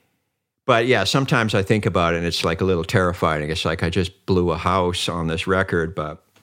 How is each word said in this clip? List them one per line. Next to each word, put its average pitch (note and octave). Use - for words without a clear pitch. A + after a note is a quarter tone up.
but A#2
yeah, A#2
sometimes B2+
I G2
think G#2+
about F2
it E2+
and E2+
it's, E2
like, E2
a F#2+
little F2+
terrifying. E2+
It's D#2
like E2
I E2+
just E2+
blew F2+
a D#2+
house F2+
on E2+
this E2
record, F#2
but D#2